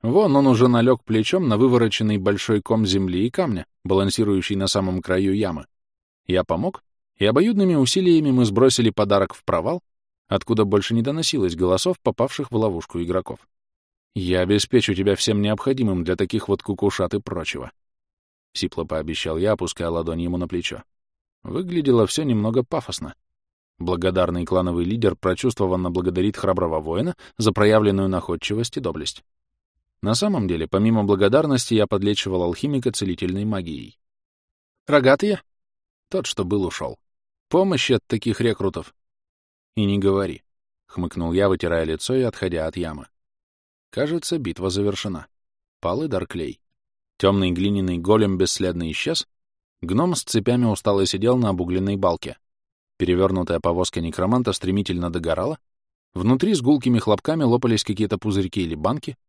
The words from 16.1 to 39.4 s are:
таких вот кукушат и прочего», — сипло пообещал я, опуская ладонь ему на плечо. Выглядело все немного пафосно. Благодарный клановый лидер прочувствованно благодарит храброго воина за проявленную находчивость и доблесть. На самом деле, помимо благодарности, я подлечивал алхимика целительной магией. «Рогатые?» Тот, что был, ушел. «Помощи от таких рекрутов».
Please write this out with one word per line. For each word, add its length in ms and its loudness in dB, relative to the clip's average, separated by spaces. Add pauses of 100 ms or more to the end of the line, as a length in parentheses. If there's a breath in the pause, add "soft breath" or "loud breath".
таких 320 -4
вот 160 -2
кукушат 500 -2
и 80 -2
прочего», — 500 -8 (840)
сипло 300 -4
пообещал 540 -4
я, 160 2
опуская 360 -4
ладонь 320 -4
ему 160 -4
на 100 -4
плечо. 360 -6 (600)
Выглядело 640 2
все 160 -2
немного 400 0
пафосно. 520 -6 (640)
Благодарный 680 0
клановый 400 0
лидер 300 0
прочувствованно 760 -2
благодарит 460 0
храброго 420 0
воина 360 -4 (220 loud breath)
за 160 4
проявленную 540 4
находчивость 680 -4
и 40 -6
доблесть. 420 -8 (800)
На 120 0
самом 340 0
деле, 180 -2
помимо 380 2
благодарности, 720 2
я 120 4
подлечивал 560 -2
алхимика 480 -2
целительной 540 -4
магией. 520 -8 (880)
«Рогатые?» 560 4 (680)
Тот, 160 -4
что 180 -4
был, 220 0
ушел. 340 -8 (480)
«Помощи 460 2
от 120 0
таких 360 -2
рекрутов». 520 -2 (840)